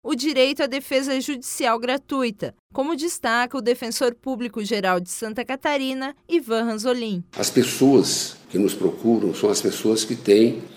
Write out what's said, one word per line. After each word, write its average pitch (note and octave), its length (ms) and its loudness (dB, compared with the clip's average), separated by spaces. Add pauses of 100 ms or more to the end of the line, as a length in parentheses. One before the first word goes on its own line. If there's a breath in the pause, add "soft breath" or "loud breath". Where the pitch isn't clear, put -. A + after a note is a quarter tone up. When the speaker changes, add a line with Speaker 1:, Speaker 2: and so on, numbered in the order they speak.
Speaker 1:
o C#4 100 -4
direito C4+ 480 2
à D4 40 2
defesa C4+ 560 -2
judicial B3 580 -2
gratuita, B3+ 760 -4 (200)
como C#4 240 -2
destaca B3 600 -2
o B3+ 40 -4
Defensor A#3+ 520 0
Público A#3+ 480 -6
Geral G3 380 0
de F3+ 100 -8
Santa A3+ 360 -8
Catarina, C4+ 680 -4 (140)
Ivan A#3 360 0
Ranzolin. A3+ 600 -2 (140)
Speaker 2:
As G2+ 120 -2
pessoas - 840 4 (140)
que F#2 100 -2
nos G2+ 140 2
procuram G2 600 0
são - 160 0
as - 120 0
pessoas A2 420 0
que A#2+ 140 -6
têm A2 460 4 (140)